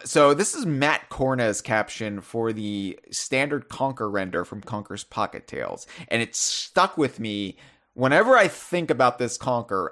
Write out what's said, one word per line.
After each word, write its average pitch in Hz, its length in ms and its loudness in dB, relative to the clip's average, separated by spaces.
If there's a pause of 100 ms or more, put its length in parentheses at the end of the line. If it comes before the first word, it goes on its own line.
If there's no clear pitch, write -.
so 143 280 6
this 165 220 0
is 285 100 -4
Matt 147 440 0
Corna's 127 500 0
caption 107 640 -2
for 113 320 -4
the 104 440 -4 (140)
standard 139 560 -2
Conker 131 420 -4
render 92 360 -2
from 104 160 -12
Conker's 104 420 -10
Pocket - 420 -6
Tales, 52 400 -8 (220)
and 117 140 0
it - 160 -6
stuck - 600 0
with 135 220 0
me. 104 380 -6 (360)
Whenever 180 440 4
I 196 100 6
think - 420 -4
about 123 300 4
this 120 180 -2
Conker, 110 540 -2